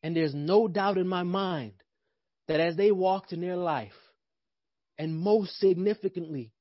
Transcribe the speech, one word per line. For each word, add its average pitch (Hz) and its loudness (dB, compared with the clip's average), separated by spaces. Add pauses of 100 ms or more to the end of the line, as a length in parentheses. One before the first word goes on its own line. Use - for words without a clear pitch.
And 165 -2
there's 156 0
no 185 4
doubt 196 0
in 180 0
my 180 -2
mind 175 -4 (760)
that 160 0
as 165 0
they 196 4
walked 185 0
in 170 -6
their 180 -4
life, 151 -4 (1040)
and 160 -6
most 202 0
significantly 175 -2 (100)